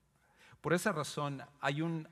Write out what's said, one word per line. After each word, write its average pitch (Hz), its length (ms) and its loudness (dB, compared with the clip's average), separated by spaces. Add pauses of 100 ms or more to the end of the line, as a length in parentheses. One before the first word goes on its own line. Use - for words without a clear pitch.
(600)
Por 147 140 2
esa 190 180 4
razón, 143 500 -2 (180)
hay 143 220 2
un, 165 300 -2